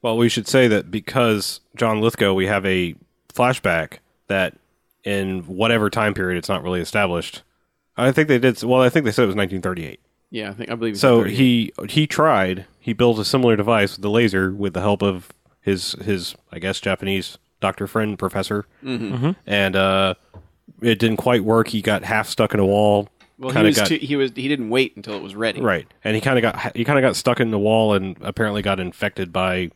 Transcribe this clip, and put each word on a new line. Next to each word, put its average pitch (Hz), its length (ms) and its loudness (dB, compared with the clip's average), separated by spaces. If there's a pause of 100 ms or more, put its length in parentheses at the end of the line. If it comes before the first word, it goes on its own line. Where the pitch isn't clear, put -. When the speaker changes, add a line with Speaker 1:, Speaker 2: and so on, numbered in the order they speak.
Speaker 1:
Well, 113 140 0
we 120 120 4
should 110 180 -2
say 127 220 4
that 95 240 0
because 107 680 -2 (140)
John 110 260 0
Lithgow, 107 340 2
we 95 120 2
have 98 200 0
a 90 280 0 (380)
flashback 98 640 0 (300)
that 95 260 0 (480)
in 95 440 -4
whatever 107 440 0
time 107 240 0
period, 90 240 -2
it's - 100 -8
not 95 140 -4
really 90 180 -4
established. 87 640 -4 (540)
I 127 160 2
think 151 160 2
they 127 100 4
did, 123 240 2
well, 127 200 4
I 123 80 6
think 151 160 0
they 107 60 2
said 123 120 4
it 101 40 2
was 95 60 -2
nineteen 98 280 -2
thirty-eight. 87 360 -6 (320)
Speaker 2:
Yeah, 107 200 -10
I - 20 -14
think, 110 180 -12
I 117 60 -4
believe 113 160 -4
it's 101 80 -8
Speaker 1:
So 120 220 6
Speaker 2:
thirty-eight. 107 140 -2
Speaker 1:
he, 123 360 2 (160)
he 151 180 2
tried, 98 600 0 (120)
he 117 140 -6
built 117 260 2
a 104 60 -4
similar 123 320 2
device 104 400 2
with 95 60 -12
the 104 80 -2
laser 95 420 2
with 98 220 -6
the 90 80 -4
help 101 200 0
of 95 300 -4 (300)
his, 98 300 -2 (120)
his, 95 300 -6 (180)
I 87 80 -14
guess, 95 200 -4
Japanese 98 580 -4 (220)
doctor 98 260 -2
friend 107 320 -4
professor. 101 480 -4 (180)
Speaker 2:
Mm-hmm. 123 300 -6
Speaker 3:
Mm-hmm. 131 160 -2 (160)
Speaker 1:
And, 98 280 0
uh, 95 400 2 (680)
it 113 180 2
didn't 110 180 2
quite 123 280 2
work. 113 240 2
He 104 140 -4
got 104 220 0
half 110 240 -2
stuck - 260 0
in 104 60 2
a 98 60 4
wall. 104 420 2 (300)
Speaker 2:
Well, 131 120 -8
he 131 40 -6
Speaker 1:
Kinda - 140 6
Speaker 2:
was 139 100 4
Speaker 1:
got 104 100 2
Speaker 2:
too, 160 80 0
he 143 200 -4
was, 135 180 0
he 131 140 -6
didn't 127 220 -4
wait 131 260 0
until 104 180 -12
it 98 80 -10
was 98 120 -14
ready. 110 260 -4
Speaker 1:
Right. 95 260 0 (180)
And 107 100 0
he 110 60 0
kinda 131 200 2
got, - 360 -2
he 120 80 -2
kinda 139 160 2
got 127 160 2
stuck 123 240 0
in 113 100 0
the 107 80 0
wall 107 360 4
and 95 260 -2
apparently 104 420 -4
got 98 180 -2
infected 90 520 -6
by 92 440 -2